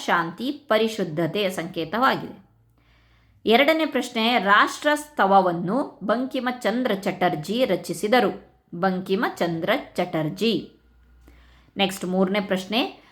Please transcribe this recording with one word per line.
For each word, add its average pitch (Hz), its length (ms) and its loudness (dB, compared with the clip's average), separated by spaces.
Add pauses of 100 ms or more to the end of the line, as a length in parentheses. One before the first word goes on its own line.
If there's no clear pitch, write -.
ಶಾಂತಿ, 175 460 -2
ಪರಿಶುದ್ಧತೆಯ 208 1000 -2
ಸಂಕೇತವಾಗಿದೆ. 180 1000 -4 (960)
ಎರಡನೇ 285 400 4
ಪ್ರಶ್ನೆ, 240 540 0
ರಾಷ್ಟ್ರಸ್ತವವನ್ನು 208 1600 2
ಬಂಕಿಮಚಂದ್ರ 240 880 -2
ಚಟರ್ಜಿ 190 720 -2
ರಚಿಸಿದರು. 202 840 0 (260)
ಬಂಕಿಮಚಂದ್ರ 185 920 -2 (260)
ಚಟರ್ಜಿ. 170 760 -2 (1080)
ನೆಕ್ಸ್ಟ್ 190 280 -2
ಮೂರನೇ 190 340 2
ಪ್ರಶ್ನೆ, 202 600 -2 (100)